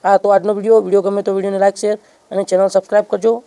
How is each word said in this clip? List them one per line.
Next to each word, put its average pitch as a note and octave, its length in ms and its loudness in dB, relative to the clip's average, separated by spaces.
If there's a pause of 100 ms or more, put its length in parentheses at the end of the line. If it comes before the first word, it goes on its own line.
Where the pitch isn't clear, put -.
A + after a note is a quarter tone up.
આ G3 180 4
તો G#3 80 -2
આજનો G3 240 2
વીડિયો. G#3+ 320 2
વીડિયો F#3+ 200 0
ગમે G3+ 180 -2
તો G3 100 -4
વીડિયોને G3 260 -4
લાઈક, G3 180 0
શેર G#3 200 -4 (340)
અને F#3+ 140 -4
ચેનલ F#3+ 240 0
સબસ્ક્રાઇબ G3+ 400 0
કરજો. G#3+ 240 0 (140)